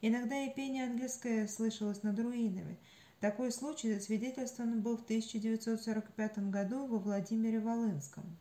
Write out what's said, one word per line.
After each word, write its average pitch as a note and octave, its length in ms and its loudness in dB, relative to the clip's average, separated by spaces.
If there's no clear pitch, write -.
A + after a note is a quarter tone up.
Иногда A#3+ 420 2
и C#4 100 -2
пение C4+ 340 -2
ангельское A#3+ 600 0
слышалось G#3 560 -2
над G#3 160 2
руинами. G#3+ 600 0
Такой A#3 320 2
случай C4 420 0
засвидетельствован A#3 840 0
был A3+ 160 2
в A#3 80 -6
тысяча A3 340 0
девятьсот A3 440 0
сорок G#3+ 320 -2
пятом G#3+ 360 0
году G3+ 360 0
во A#3 120 2
Владимире G#3+ 640 2
Волынском. G#3+ 640 0